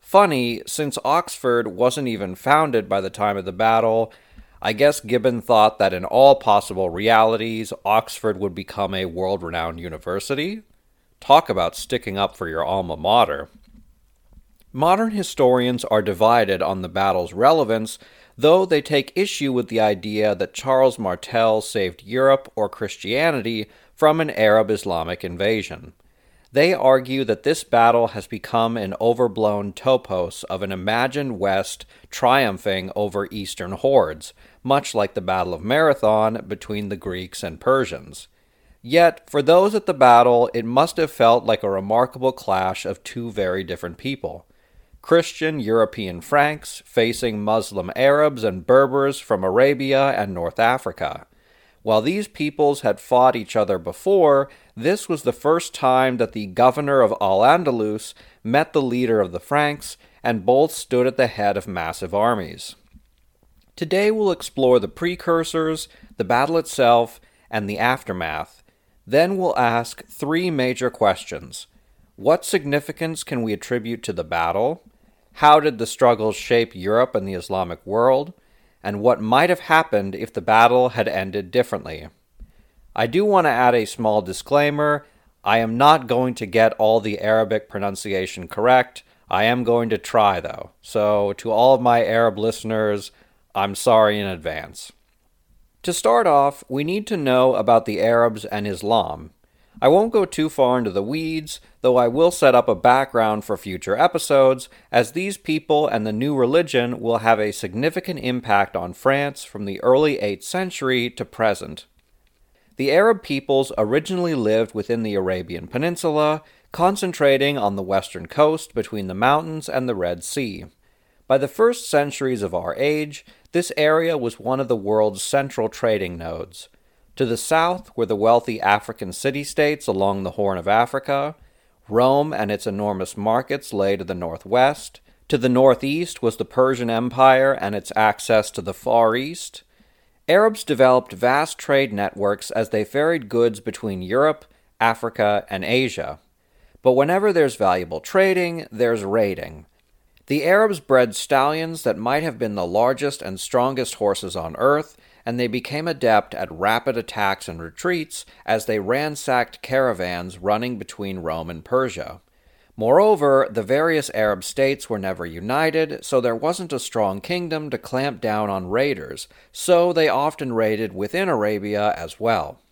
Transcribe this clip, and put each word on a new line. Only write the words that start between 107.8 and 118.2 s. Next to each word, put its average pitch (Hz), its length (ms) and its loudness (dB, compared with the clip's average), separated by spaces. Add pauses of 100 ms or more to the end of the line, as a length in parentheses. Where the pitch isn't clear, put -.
impact 113 560 -2
on 90 160 -8
France 139 500 -2
from 104 220 -12
the 98 180 -8
early 139 360 4
eighth 104 260 -6
century 131 640 -4
to - 140 -10
present. - 640 -4 (880)
The 131 160 0
Arab 202 300 4
peoples 135 560 0
originally 156 560 -2
lived 110 400 0
within 117 280 -4
the 107 120 -4
Arabian 90 520 -4
Peninsula, 151 760 -2 (300)
concentrating 147 840 0
on 101 200 0
the 98 60 -6
western 95 440 -4